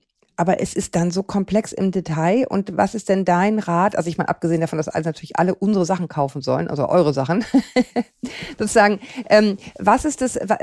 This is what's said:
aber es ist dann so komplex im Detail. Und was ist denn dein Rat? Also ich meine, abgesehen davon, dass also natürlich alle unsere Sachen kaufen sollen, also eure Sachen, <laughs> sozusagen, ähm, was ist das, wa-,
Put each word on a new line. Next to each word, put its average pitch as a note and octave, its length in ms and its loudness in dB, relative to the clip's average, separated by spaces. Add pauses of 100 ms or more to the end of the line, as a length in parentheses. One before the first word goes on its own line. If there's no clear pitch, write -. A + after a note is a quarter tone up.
(360)
aber F3 220 2
es F#3+ 140 -4
ist - 240 -4
dann E3+ 140 0
so F#3 120 -2
komplex G3+ 480 -2
im F#3+ 200 -2
Detail. F3 580 0
Und G3 260 -4
was G3 200 0
ist G#3 160 -4
denn F#3+ 160 2
dein G3 320 2
Rat? F#3 360 0
Also E3+ 140 -2
ich D#3+ 80 -4
meine, - 140 -2
abgesehen E3 320 0
davon, D#3+ 160 -4
dass D3+ 100 -4
also D#3+ 220 -4
natürlich - 280 -10
alle F3 160 2
unsere G3 300 0
Sachen F3 240 -2
kaufen C#3 320 -4
sollen, C3+ 280 -2
also C#3+ 200 -2
eure D3+ 240 4
Sachen, D3+ 320 0 (560)
<laughs> - 580 -10
sozusagen, G#3 420 4 (280)
ähm, G#3 300 4 (200)
was G#3 280 2
ist C#4+ 160 -4
das, B3+ 140 -2
wa-, G3 260 -2